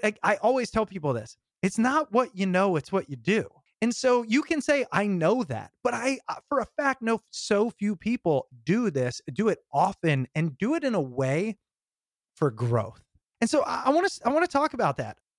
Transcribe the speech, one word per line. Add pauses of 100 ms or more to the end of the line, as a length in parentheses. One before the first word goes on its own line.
I,
I
always
tell
people
this, (260)
"It's
not
what
you
know,
it's
what
you
do." (340)
And
so
you
can
say,
"I
know
that," (100)
but
I,
uh, (120)
for
a (100)
fact,
know (100)
so
few
people (180)
do
this, (120)
do
it (140)
often,
and
do
it
in
a
way (800)
for
growth. (380)
And
so
I,
I
wanna
s-,
I
wanna
talk
about
that. (200)